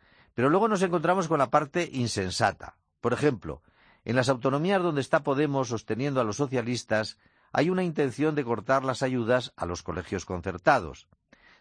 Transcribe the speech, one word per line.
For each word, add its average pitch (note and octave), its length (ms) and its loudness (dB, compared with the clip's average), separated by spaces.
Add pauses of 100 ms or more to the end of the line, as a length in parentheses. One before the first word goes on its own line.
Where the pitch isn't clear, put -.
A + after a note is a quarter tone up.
(340)
Pero B2 160 2
luego G3 180 4
nos G#3 140 2
encontramos F3 480 2
con D#3 100 2
la C3 100 2
parte D3+ 440 0
insensata. G#2 840 -2 (240)
Por A#2+ 140 0
ejemplo, A2+ 480 -2 (420)
en A2+ 120 -2
las B2+ 120 2
autonomías C#3+ 540 2
donde D#3+ 200 0
está - 220 0
Podemos C#3 460 0
sosteniendo A#2+ 500 -2
a B2 40 2
los G#2+ 120 -2
socialistas, A#2+ 840 -2 (360)
hay D3 160 2
una F#3 140 0
intención D3+ 520 0
de C#3+ 80 0
cortar A#2+ 400 0
las C3 200 -2
ayudas B2 520 0
a - 100 -6
los F2 180 -6
colegios F2+ 420 -6
concertados. F#2 840 -2 (540)